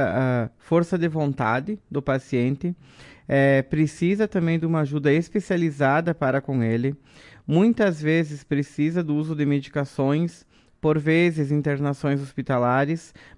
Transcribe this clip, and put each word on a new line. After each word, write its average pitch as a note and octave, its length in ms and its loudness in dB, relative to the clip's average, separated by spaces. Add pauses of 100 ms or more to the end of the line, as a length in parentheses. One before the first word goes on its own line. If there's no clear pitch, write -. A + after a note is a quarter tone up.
ah, B2 480 0
força E3+ 400 0
de E3+ 120 0
vontade C#3+ 720 -2 (100)
do C#3+ 100 -6
paciente, C3+ 760 -2 (500)
é, C#3 360 4
precisa F3 680 0
também E3 280 0
de E3 100 -2
uma E3 160 0
ajuda C#3+ 300 0
especializada E3 1040 0
para C3+ 260 -2
com C3+ 220 -2
ele. A#2 320 0 (500)
Muitas F#3+ 560 2
vezes D3+ 440 -2
precisa D3+ 580 -2
do D3+ 140 -4
uso D#3 180 -4
de D3 100 -2
medicações, C#3+ 1000 -2 (340)
por D#3 180 2
vezes D#3 540 2
internações C#3+ 680 0
hospitalares, C3+ 920 -2 (240)